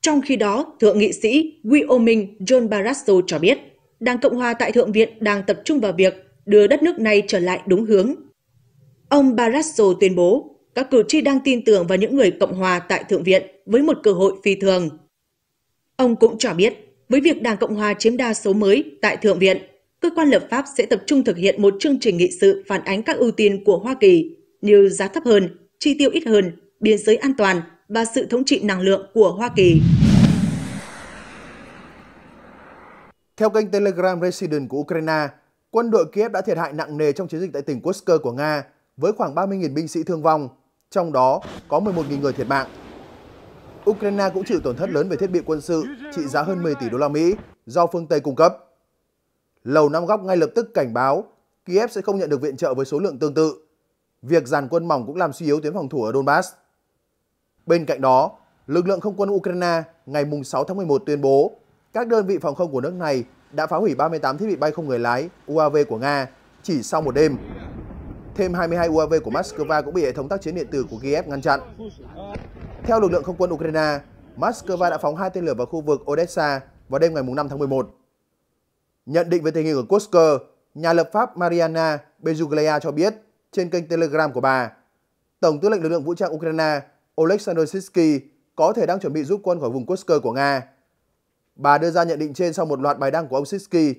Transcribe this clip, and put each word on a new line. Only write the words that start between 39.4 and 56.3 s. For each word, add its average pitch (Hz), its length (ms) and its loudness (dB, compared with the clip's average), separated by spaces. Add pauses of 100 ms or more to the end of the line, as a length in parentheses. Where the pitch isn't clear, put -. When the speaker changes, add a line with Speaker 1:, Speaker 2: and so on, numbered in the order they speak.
Speaker 2:
mươi 196 120 -4
nghìn 160 160 -4
binh 160 140 -4
sĩ 160 160 -6
thương 165 180 -6
vong, 151 280 0 (400)
trong 175 220 -4
đó 135 300 2 (260)
có 147 120 0
mười 202 140 -4
một 165 160 -4
nghìn 143 120 -4
người 139 120 -2
thiệt 127 140 -6
mạng. 135 200 -2 (1200)
Ukraine 202 440 -2
cũng 190 100 -4
chịu 190 200 -2
tổn 127 120 -4
thất 156 140 -4
lớn 160 200 -2
về 170 80 -4
thiết 190 140 -2
bị 180 140 -2
quân 156 160 -4
sự 160 220 -2 (320)
trị 175 120 -6
giá 143 140 -2
hơn 175 220 -4
mười 156 120 -2
tỷ 123 140 -6
đô 117 80 -4
la 147 100 0
Mỹ 160 280 0 (300)
do 170 220 0
phương 170 200 -6
Tây 156 120 0
cung 139 160 -6
cấp. 170 220 4 (1080)
Lầu 147 260 4
Năm 165 160 -2
Góc 202 180 -2
ngay 185 140 0
lập 156 180 2
tức 226 180 -4
cảnh 131 200 -2
báo 135 320 0 (400)
Kiev 208 260 0
sẽ 196 100 -8
không 196 160 -2
nhận 170 120 -4
được 139 120 -2
viện 135 160 -6
trợ 143 160 -2
với 135 120 -4
số 147 140 -4
lượng 170 200 -6
tương 147 140 -2
tự. 156 220 0 (680)
Việc 143 260 0
dàn 143 220 -2
quân 165 180 -2
mỏng 139 180 -2
cũng 143 100 -12
làm 170 180 -2
suy 165 120 -10
yếu 147 160 0
tuyến 151 120 -6
phòng 170 160 -8
thủ 127 140 -4
ở 107 80 -4
Donbass. 143 380 0 (1160)